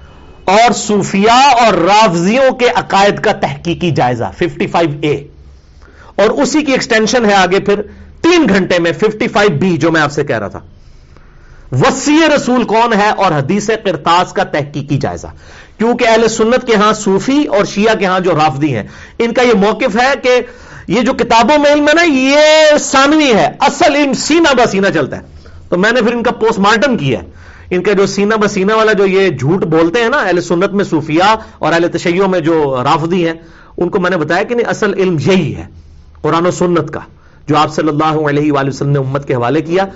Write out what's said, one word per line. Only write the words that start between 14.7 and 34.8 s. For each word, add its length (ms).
جائزہ۔ 300
کیونکہ 300
اہل 200
سنت 400
کے 80
ہاں 180
صوفی 520
اور 200
شیعہ 300
کے 100
ہاں 140
جو 120
رافضی 440
ہیں، 80
ان 140
کا 80
یہ 120
موقف 420
ہے 180
کہ 180
یہ 140
جو 120
کتابوں 440
میں 160
علم 140
ہے 60
نا، 100
یہ 760
ثانوی 540
ہے، 160
اصل 360
علم 180
سینہ 340
بہ 140
سینہ 220
چلتا 240
ہے۔ 40
تو 80
میں 140
نے 100
پھر 120
ان 100
کا 80
پوسٹ 280
مارٹم 380
کیا 220
ہے۔ 60
ان 140
کا 80
جو 140
سینہ 280
بہ 140
سینہ 260
والا 200
جو 120
یہ 240
جھوٹ 360
بولتے 360
ہیں 80
نا 80
اہل 240
سنت 320
میں 100
صوفیاء 520
اور 140
اہل 140
تشیع 380
میں 140
جو 440
رافضی 440
ہیں، 60
ان 120
کو 100
میں 100
نے 80
بتایا 260
کہ 120
نہیں، 120
اصل 260